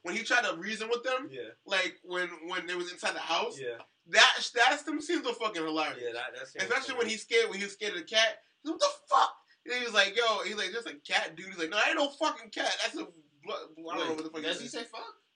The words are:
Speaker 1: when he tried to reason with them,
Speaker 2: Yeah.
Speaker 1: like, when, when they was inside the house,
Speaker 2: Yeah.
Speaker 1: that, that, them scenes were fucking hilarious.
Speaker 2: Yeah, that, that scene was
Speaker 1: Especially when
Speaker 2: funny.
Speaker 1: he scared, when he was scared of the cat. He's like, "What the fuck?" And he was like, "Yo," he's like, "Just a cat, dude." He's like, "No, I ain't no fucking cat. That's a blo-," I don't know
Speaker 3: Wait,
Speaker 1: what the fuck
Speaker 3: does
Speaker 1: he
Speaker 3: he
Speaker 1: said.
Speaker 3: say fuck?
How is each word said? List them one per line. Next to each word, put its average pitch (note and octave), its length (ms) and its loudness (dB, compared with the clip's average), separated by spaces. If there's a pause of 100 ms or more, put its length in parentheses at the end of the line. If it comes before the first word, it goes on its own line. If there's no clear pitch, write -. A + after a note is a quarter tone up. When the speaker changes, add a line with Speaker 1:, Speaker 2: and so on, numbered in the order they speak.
Speaker 1:
when F3 120 -6
he A3+ 80 -2
tried A#3 220 4
to F#3 120 0
reason G#3 320 -6
with A#3 140 0
them, C4 280 -2
Speaker 2:
Yeah. A#2+ 200 -10 (160)
Speaker 1:
like, F3+ 380 0
when, F3+ 240 -4 (180)
when F3+ 220 -6
they F3 80 -4
was F3 160 -6
inside F#3 240 -4
the D3+ 40 -6
house, E3+ 380 -2
Speaker 2:
Yeah. B2 200 -8 (320)
Speaker 1:
that, A#3+ 280 8 (160)
that, B3+ 320 6
them D4+ 140 -2
scenes E4 260 -2
were A#3+ 60 0
fucking G#3+ 320 -2
hilarious. D#3 360 -2
Speaker 2:
Yeah, A#2+ 120 -4
that, A#2+ 260 -6
that C3+ 80 -10
scene - 160 -12
was G3 80 -2
Speaker 1:
Especially C4 240 0
when A#3+ 80 0
Speaker 2:
funny. A3 100 0
Speaker 1:
he A3 60 -2
scared, A3+ 320 4
when G3 80 -6
he G3+ 60 -2
was G3+ 80 -8
scared G#3 220 -4
of F3+ 60 -4
the D#3+ 40 -12
cat. A3 340 4 (240)
He's D4 80 -8
like, F4 100 -6
"What C#5+ 60 6
the - 280 -4
fuck?" - 200 6 (320)
And A#3+ 80 -4
he B3 100 -2
was A3+ 100 -4
like, G3 220 6
"Yo," A3 280 2
he's G#3 120 -4
like, G3 160 -2
"Just A#3 160 -6
a C#4+ 60 -10 (120)
cat, F#3 300 0
dude." F3+ 100 -12
He's F#3+ 120 -12
like, D#3+ 120 -2
"No, G3+ 60 -2
I A#3+ 140 6
ain't E4 80 0
no C#4+ 100 4
fucking C#4+ 420 -2
cat. A3 320 0
That's A3+ 140 -2
a E4 100 -6 (380)
blo-," G3+ 100 -6
I D#3 220 -10
don't D#3+ 80 -16
know E3+ 140 -6
Speaker 3:
Wait, E3 180 -2
Speaker 1:
what D#3 80 -8
the D#3+ 60 -8
fuck D#3+ 120 -8
Speaker 3:
does E3+ 160 -2
Speaker 1:
he A#3 60 -10
Speaker 3:
he A#3+ 40 -10
Speaker 1:
said. A#3+ 140 -8
Speaker 3:
say A#3 80 -10
fuck? B3+ 240 -14 (220)